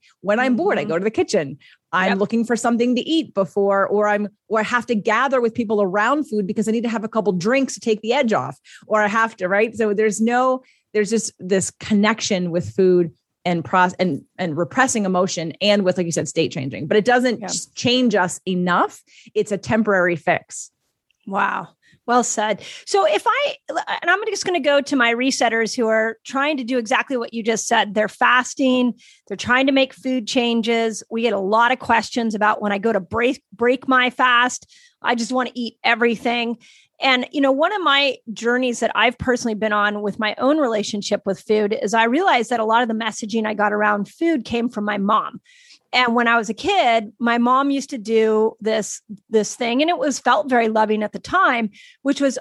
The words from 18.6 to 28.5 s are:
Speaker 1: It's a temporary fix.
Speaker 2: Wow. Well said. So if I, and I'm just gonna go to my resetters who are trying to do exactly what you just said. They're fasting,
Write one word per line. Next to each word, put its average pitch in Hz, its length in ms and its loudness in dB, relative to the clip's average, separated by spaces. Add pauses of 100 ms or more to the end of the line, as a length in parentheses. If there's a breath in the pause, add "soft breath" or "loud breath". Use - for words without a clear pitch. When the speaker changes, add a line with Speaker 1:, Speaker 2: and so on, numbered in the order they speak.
Speaker 1:
It's 214 160 -2
a 208 60 -2
temporary 196 600 2
fix. - 540 -4 (560)
Speaker 2:
Wow. 196 420 -4 (360 soft breath)
Well 240 200 2
said. 214 380 -4 (220 loud breath)
So 392 220 2
if 587 200 0
I, 523 280 0 (140)
and - 420 -4
I'm 381 160 2
just 392 180 -6
gonna 359 140 -2
go 285 220 2
to 285 160 -2
my 233 180 2
resetters 233 580 0
who 233 140 -2
are 220 380 0
trying 277 320 -2
to 254 80 -6
do 247 120 -4
exactly 240 400 -2
what 233 160 -6
you 226 120 -6
just 226 240 -2
said. 214 260 2
They're 214 140 2
fasting, 247 880 2 (340 soft breath)